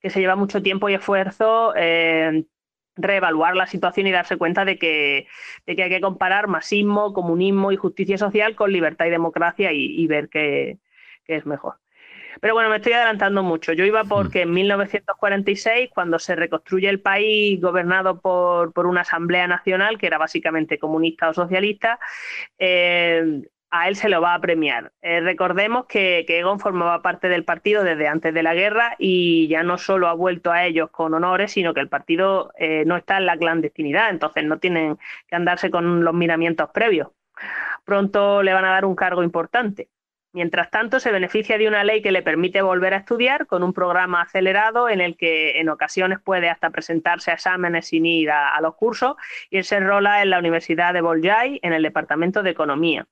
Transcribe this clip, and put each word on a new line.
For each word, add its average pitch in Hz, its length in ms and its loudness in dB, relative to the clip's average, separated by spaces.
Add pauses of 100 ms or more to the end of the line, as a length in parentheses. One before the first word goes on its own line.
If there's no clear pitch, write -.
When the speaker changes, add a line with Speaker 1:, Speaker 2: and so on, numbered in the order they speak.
Speaker 1:
que 190 100 -6
se 196 80 -4
lleva 185 160 2
mucho 202 260 -2
tiempo 196 280 0
y 196 60 2
esfuerzo, 202 800 2
eh, 165 680 2 (520)
reevaluar 180 580 0
la 185 140 0
situación 190 400 -2
y 190 40 0
darse 180 240 -2
cuenta 180 280 0
de 190 120 0
que, 147 520 0 (380)
de 165 100 -6
que 180 80 0
hay 180 40 -2
que 185 120 0
comparar 190 480 0
marxismo, 208 640 0
comunismo 190 580 0
y 196 60 2
justicia 190 420 -2
social 214 380 0
con 202 160 2
libertad 165 340 -2
y 170 40 0
democracia 170 600 0
y, 139 300 -2
y 165 60 2
ver 151 200 -2
qué, 143 500 -2 (460)
qué 160 120 -6
es 151 100 -8
mejor. - 300 -8 (600)
Pero 214 140 0
bueno, 226 160 2
me 214 80 2
estoy 220 160 0
adelantando 208 500 2
mucho. 165 300 -2
Yo 175 140 2
iba 220 180 2
porque 196 400 0
Speaker 2:
Hmm. 170 40 -2
Speaker 1:
en 170 60 0
mil 190 140 2
novecientos 202 480 -2
cuarenta 196 340 0
y 202 60 2
seis, 233 320 0
cuando 170 300 -2
se 175 180 -4
reconstruye 170 500 -2
el 196 140 0
país 208 580 2
gobernado 180 600 0
por, 175 540 0
por 175 100 0
una 180 160 2
asamblea 175 460 0
nacional, 185 500 0
que 202 100 -4
era 165 120 0
básicamente 160 600 -2
comunista 160 520 0
o 160 40 -6
socialista, 202 640 0 (600)
eh, 175 840 2 (280)
a 175 180 0
él 196 80 -2
se 214 140 0
lo 175 100 2
va 175 140 2
a 170 60 -2
premiar. 160 600 -2
Eh, 170 200 -2
recordemos 185 680 0
que, 185 400 0
que 170 120 0
Egon 190 220 0
formaba 175 400 0
parte 180 300 -2
del 175 140 0
partido 208 400 0
desde 156 220 0
antes 160 280 -2
de 165 80 0
la 165 120 2
guerra 208 440 0
y 175 500 2
ya 160 140 0
no 175 160 -2
solo 190 280 2
ha 170 60 2
vuelto 175 400 0
a 175 140 2
ellos 160 240 0
con 160 240 -2
honores, 185 380 0
sino 170 200 0
que 139 80 -2
el 139 80 -4
partido, 180 680 0
eh, 160 260 0
no 175 140 0
está 196 180 -2
en 190 80 0
la 170 140 0
clandestinidad, 165 720 0
entonces 156 340 -4
no 160 140 -2
tienen 160 400 0 (280)
que 170 100 -6
andarse 175 340 0
con 170 340 2
los 165 80 2
miramientos 165 560 0
previos. 202 400 0 (800)
Pronto 202 560 2
le 190 100 4
van 190 140 4
a 190 60 4
dar 190 120 2
un 190 100 2
cargo 180 280 0
importante. 196 640 -2 (440)
Mientras 170 380 -2
tanto, 226 300 0
se 240 120 0
beneficia 208 440 0
de 214 100 2
una 208 160 2
ley 214 200 2
que 202 100 0
le 185 80 2
permite 175 400 0
volver 185 320 2
a 196 60 0
estudiar 254 480 0
con 180 160 -2
un 180 100 0
programa 180 480 0
acelerado 208 720 0
en 196 100 0
el 175 160 -2
que 160 440 0
en 160 100 0
ocasiones 185 500 -2
puede 180 300 0
hasta 160 180 -2
presentarse 165 600 -2
a 165 40 0
exámenes 175 540 -2
sin 165 160 0
ir 165 260 0
a, 147 240 0
a 151 60 0
los 160 140 -2
cursos, 247 420 -2 (320)
y 190 80 -4
él 185 80 0
se 208 120 -2
enrola 202 440 2
en 196 80 2
la 185 100 2
Universidad 170 540 0
de 180 80 0
Bolyai, 190 600 2
en 170 100 -2
el 160 100 0
Departamento 160 600 0
de 190 80 0
Economía. 151 600 -2